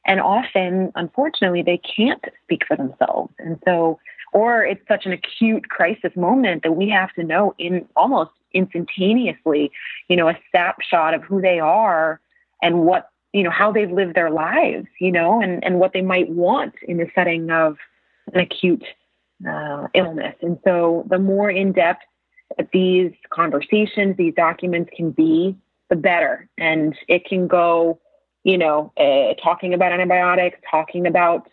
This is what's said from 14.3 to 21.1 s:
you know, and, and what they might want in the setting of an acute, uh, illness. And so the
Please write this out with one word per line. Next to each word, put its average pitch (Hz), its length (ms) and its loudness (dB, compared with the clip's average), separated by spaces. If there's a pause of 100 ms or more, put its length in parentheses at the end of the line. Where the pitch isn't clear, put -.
you 185 120 0
know, 175 300 2
and, 185 240 -4
and 185 140 0
what 185 120 2
they 185 100 -4
might 185 280 0
want 175 440 0 (100)
in 175 140 -6
the 170 160 -4
setting 165 380 0
of 160 260 2 (560)
an 185 60 2
acute, 180 440 0 (680)
uh, 151 440 -8
illness. 160 480 -2
And 170 220 -4
so 170 460 2
the 185 100 0